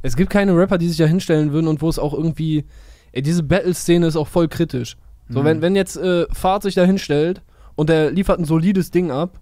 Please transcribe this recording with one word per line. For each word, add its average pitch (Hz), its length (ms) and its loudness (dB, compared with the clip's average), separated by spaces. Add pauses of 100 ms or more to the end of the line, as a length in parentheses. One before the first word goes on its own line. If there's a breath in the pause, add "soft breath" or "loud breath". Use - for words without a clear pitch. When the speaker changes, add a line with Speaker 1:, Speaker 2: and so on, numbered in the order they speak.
Speaker 1:
es 123 120 0
gibt 185 140 2
keine 202 260 2
Rapper, 190 220 2
die 170 100 0
sich 160 100 -2
da 160 80 4
hinstellen 156 460 2
würden 160 160 0
und 151 140 -2
wo 160 80 0
es - 80 -2
auch 143 160 -4
irgendwie, 156 520 -2 (480 soft breath)
ey, 131 100 -4
diese 170 180 0
Battle-Szene 170 640 0
ist 160 100 0
auch 151 120 -2
voll 170 200 0
kritisch. 131 500 -4 (320)
So, 127 120 -2
Speaker 2:
Mhm. 143 40 0
Speaker 1:
wenn, 156 180 2
wenn 185 120 2
jetzt, 185 220 -2
äh, 175 340 0
Fahrt 196 300 -2
sich 196 140 -4
da 180 100 4
hinstellt 180 560 0 (320 soft breath)
und 151 160 0
der 156 220 4
liefert 185 280 0
ein 165 60 -2
solides 165 460 0
Ding 175 180 0
ab 151 320 -4